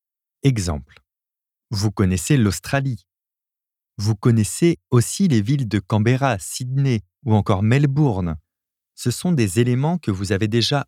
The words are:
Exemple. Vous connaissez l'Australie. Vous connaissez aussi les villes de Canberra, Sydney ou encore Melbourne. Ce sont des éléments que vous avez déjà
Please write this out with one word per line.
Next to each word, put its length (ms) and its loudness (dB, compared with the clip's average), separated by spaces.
Exemple. 580 -2
Vous 220 -2
connaissez 440 0
l'Australie. 720 0
Vous 180 -2
connaissez 640 2
aussi 380 2
les 140 4
villes 260 -2
de 120 -2
Canberra, 600 0
Sydney 640 -4
ou 100 0
encore 300 0
Melbourne. 760 0
Ce 160 -4
sont 200 -2
des 280 0
éléments 380 0
que 140 -4
vous 220 -4
avez 140 -2
déjà 400 -2